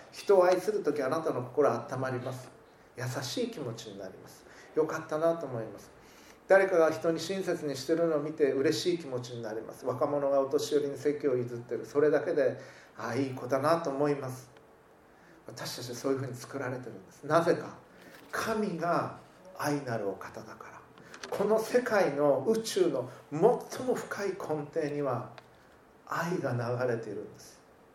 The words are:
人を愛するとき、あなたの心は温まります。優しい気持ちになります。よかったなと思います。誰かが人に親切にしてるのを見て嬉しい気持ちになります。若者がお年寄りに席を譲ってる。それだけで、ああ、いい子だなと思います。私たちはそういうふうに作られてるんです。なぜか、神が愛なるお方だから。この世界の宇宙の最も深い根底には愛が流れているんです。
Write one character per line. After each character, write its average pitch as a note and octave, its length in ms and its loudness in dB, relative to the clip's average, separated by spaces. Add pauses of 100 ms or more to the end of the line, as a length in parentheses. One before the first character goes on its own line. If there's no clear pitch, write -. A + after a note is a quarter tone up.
(120)
人 - 260 6
を F3 80 10
愛 F3+ 160 6
す G#3+ 100 0
る G#3 120 -2
と D3 100 2
き、 D3 80 -2
あ C3 80 0
な D#3+ 120 0
た D#3+ 100 -2
の B2+ 100 -2
心 C3 280 2
は A#2 200 -2
温 C3 120 -4
ま C3 100 -2
り B2 80 -4
ま B2+ 120 -6
す。 - 160 -14 (480)
優 B2 80 -8 (200)
し A#3+ 220 -2
い - 40 -8
気 - 100 -10
持 A#2+ 140 -6
ち - 140 -12
に G2 100 -14
な G2 100 -10
り - 140 -12
ま - 80 -20
す。 - 160 -20 (300)
よ D#3 100 4
か D#3+ 140 -4
っ - 80 -10
た D#3 100 -4
な E3 180 4
と D#3+ 120 -8
思 A#2+ 120 -6
い A2 60 -6
ま G2+ 140 -14
す。 - 100 -20 (580)
誰 F#3+ 200 8
か F#3 100 4
が D#3+ 140 6
人 E3+ 200 0
に D#3+ 80 0
親 F#3+ 240 -4
切 E3 220 -2
に C#3 100 -2
し - 100 -10
て E3 100 2
る E3 120 2
の D#3 100 2
を - 20 2
見 D3+ 140 -4
て C3+ 180 4
嬉 C#3+ 280 2
し F3+ 160 0
い - 20 -8
気 C#3 100 -10
持 B2+ 120 -4
ち B2 120 -10
に A#2 100 -8
な A2 120 -8
り A2 80 -6
ま - 120 -12
す。 - 120 -14
若 B2+ 200 0
者 C#3+ 240 0
が C#3 100 4
お C3+ 60 4
年 D3 300 0
寄 C#3+ 60 6
り C#3 80 -2
に C#3 80 -6
席 D3 300 0
を B2+ 80 4
譲 A#2+ 200 -2
っ - 40 -8
て A#2+ 160 -6
る。 G#2+ 100 -6
そ - 140 0
れ D3+ 100 6
だ D3 120 4
け F3 120 -2
で、 C3 240 2 (400)
あ A#2 120 -6
あ、 A#2 60 -2
い C3+ 120 0
い - 40 -6
子 B2+ 160 -8
だ C3+ 120 2
な D#3 180 4
と D#3+ 120 -2
思 C#3+ 200 2
い C#3+ 60 2
ま C3+ 140 -6
す。 B2 200 -12 (960)
私 - 320 -10
た B2 60 -10
ち B2 60 -8
は A#2+ 60 -6
そ C#3+ 140 -4
う C3+ 40 2
い - 20 2
う B2+ 40 -4
ふ B2+ 40 -4
う - 40 -6
に B2 60 -10
作 - 260 -12
ら B2+ 100 -6
れ B2+ 80 -6
て - 80 -12
る A2 60 -12
ん - 140 -16
で - 60 -20
す。 - 120 -20
な D#3 180 4
ぜ E3 140 4
か、 - 200 -10 (560)
神 G#3 460 -2
が E3 400 0 (400)
愛 D3 280 -2
な A#2 120 -2
る G2+ 120 -2
お F#2 40 -4
方 - 280 -12
だ - 140 -16
か - 160 -16
ら。 - 60 -20 (520)
こ - 140 -2
の G#3+ 160 4
世 A#3+ 220 2
界 F#3+ 320 2
の C#3 340 4
宇 A3 140 2
宙 F3+ 260 2
の B2+ 220 -2 (220)
最 A3+ 540 2
も B3 100 0
深 - 300 -6
い F#3+ 40 0
根 F#3 60 -4 (380)
底 D3 200 -2
に D3 80 -4
は B2 280 -2 (760)
愛 E3+ 340 -2
が C3 140 -2
流 B2 380 0
れ A2+ 60 0
て A2 120 -8
い G2+ 60 -6
る G#2+ 60 -6
ん - 120 -14
で - 60 -20
す。 - 200 -20 (360)